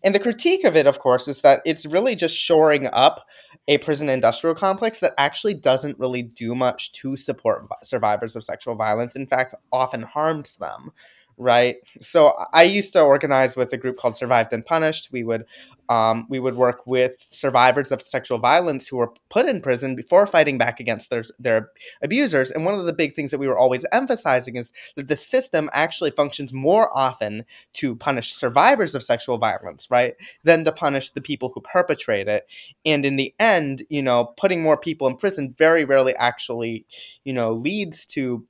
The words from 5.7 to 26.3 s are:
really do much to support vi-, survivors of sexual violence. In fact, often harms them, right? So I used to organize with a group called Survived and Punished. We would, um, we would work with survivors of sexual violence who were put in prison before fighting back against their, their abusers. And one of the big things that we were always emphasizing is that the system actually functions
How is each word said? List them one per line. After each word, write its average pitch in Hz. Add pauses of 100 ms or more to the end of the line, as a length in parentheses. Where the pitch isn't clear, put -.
really 127
do 117
much 127
to 135
support -
vi-, -
survivors 110
of 110
sexual -
violence. 110
In 135
fact, 127 (180)
often 127
harms 151
them, 65 (440)
right? 123 (240)
So 151 (200)
I 165
used 196
to 180
organize 139
with 123
a 135
group 127
called 117
Survived 120
and 113
Punished. 160
We 123
would, 113 (440)
um, 113
we 135
would 127
work 123
with 127
survivors 131
of 131
sexual -
violence 139
who 135
were 120 (160)
put 247
in 233
prison 131
before 180
fighting 151
back 117
against 113
their, 117 (140)
their 113 (320)
abusers. 175
And 160
one 185
of 190
the 170
big 143
things 143
that 147
we 139
were 117
always 127
emphasizing 143
is 120 (240)
that 139
the 147
system 165
actually 156
functions 143